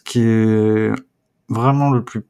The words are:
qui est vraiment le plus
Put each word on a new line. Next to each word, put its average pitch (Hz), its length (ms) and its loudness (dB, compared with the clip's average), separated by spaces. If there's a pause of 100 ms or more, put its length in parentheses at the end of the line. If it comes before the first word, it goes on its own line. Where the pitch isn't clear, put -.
qui - 160 -4
est 110 720 2 (560)
vraiment 139 420 0
le 120 140 0
plus 110 260 -10